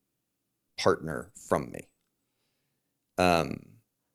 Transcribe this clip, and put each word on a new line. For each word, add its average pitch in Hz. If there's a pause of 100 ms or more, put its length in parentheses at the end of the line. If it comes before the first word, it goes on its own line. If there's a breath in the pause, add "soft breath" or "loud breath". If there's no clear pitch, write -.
(760)
partner 78
from 71
me. 50 (1300)
Um, 85 (500)